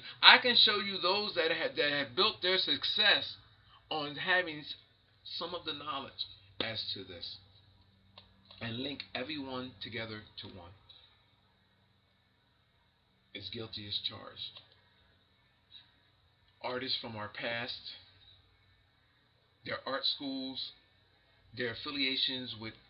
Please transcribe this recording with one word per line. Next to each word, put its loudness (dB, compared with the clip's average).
I 12
can 4
show 8
you 0
those 2
that 4
have, 0
that 2
have 0
built 4
their 4
success 2
on -2
having 2
s-, -10
some -6
of -8
the -4
knowledge -6
as -4
to -8
this, -12
and -4
link -6
everyone -6
together -8
to -12
one. -16
As -12
guilty -8
as -2
charged. -12
Artists -2
from -8
our -6
past, -6
their -6
art -2
schools, -4
their -2
affiliations -2
with -8